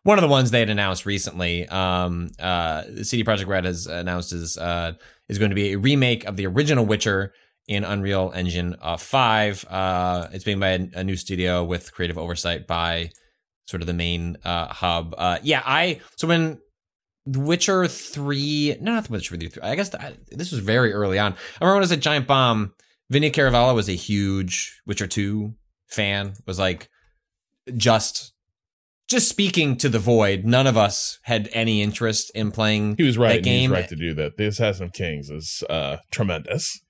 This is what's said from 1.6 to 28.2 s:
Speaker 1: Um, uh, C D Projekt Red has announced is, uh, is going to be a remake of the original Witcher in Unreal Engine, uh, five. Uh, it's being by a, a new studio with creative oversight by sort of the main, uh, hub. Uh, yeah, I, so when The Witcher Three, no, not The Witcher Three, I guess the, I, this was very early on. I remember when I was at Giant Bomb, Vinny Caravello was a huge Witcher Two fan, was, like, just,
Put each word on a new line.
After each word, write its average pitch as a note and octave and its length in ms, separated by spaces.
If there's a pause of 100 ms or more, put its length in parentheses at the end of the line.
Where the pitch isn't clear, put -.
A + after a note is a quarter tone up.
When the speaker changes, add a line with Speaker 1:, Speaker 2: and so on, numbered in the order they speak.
Speaker 1:
Um, F2+ 720
uh, E2+ 420 (220)
C A#2+ 140
D A2+ 60
Projekt G2+ 220
Red F#2 200
has F2 200
announced F2 480
is, E2 240
uh, E2+ 360 (360)
is G#2 80
going G#2 140
to G2 40
be G2+ 180
a G2+ 40
remake B2 480
of G2 100
the F#2+ 120
original C3 360
Witcher G2+ 480 (360)
in G2+ 160
Unreal G2 500
Engine, F2 480
uh, E2+ 160
five. A2 720
Uh, F2+ 640
it's F#2 100
being G2+ 160
by G2 100
a, F#2 260
a F#2 80
new F#2+ 120
studio F2+ 480
with E2+ 300
creative E2+ 240
oversight E2+ 480
by E2+ 460 (560)
sort F2 160
of E2 40
the F2 60
main, E2+ 500
uh, E2+ 240
hub. E2+ 500
Uh, F2 240
yeah, C#3+ 240
I, D#3 340 (180)
so D#3+ 100
when E3 320 (680)
The C3+ 140
Witcher F3 480
Three, D3 920
no, G#3+ 140
not A3+ 120
The A#2+ 80
Witcher F2+ 240
Three, E2 120 (140)
I G#2+ 100
guess F#3+ 160
the, - 100
I, - 140 (160)
this E3 220
was C#3 80
very A2 340
early G2 240
on. G#2 160
I - 40 (240)
remember F3+ 120
when G3+ 40
I - 20
was F#3 120
at D#3+ 80
Giant D3 280
Bomb, A#2+ 480 (340)
Vinny D3 220
Caravello B2+ 420
was G#2 160
a F#2+ 40
huge G2 920
Witcher G2+ 220
Two G#2 480 (320)
fan, G2+ 480 (100)
was, F#2 140
like, F#2 300 (840)
just, A2+ 580 (760)